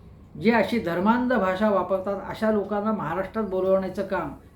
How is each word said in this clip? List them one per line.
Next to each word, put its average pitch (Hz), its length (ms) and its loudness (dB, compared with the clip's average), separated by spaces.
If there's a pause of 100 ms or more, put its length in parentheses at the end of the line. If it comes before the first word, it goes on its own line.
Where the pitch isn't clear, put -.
(420)
जे 208 100 4
अशी 226 280 2
धर्मांध 208 540 0
भाषा 190 360 2
वापरतात 190 600 0
अशा 220 220 -2
लोकांना 208 400 0
महाराष्ट्रात 190 540 -4
बोलवण्याचं 190 600 0
काम 170 220 -4 (260)